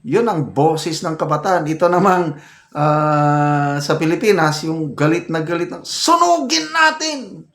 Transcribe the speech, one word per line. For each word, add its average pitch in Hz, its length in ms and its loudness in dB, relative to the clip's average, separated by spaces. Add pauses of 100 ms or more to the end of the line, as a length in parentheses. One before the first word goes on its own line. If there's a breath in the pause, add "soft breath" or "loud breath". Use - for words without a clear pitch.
Yun 220 240 0
ang 165 240 -2
boses 156 540 0
ng 160 100 -4
kabataan. 156 540 0
Ito 160 180 0
namang, 175 480 2 (400 loud breath)
ah, 147 1040 2
sa 151 160 0
Pilipinas, 160 720 0
yung 156 300 -4
galit 160 340 0
na 160 140 -2
galit 170 260 -4
na, - 140 -14
"Sunugin 330 880 0
natin!" 311 800 -2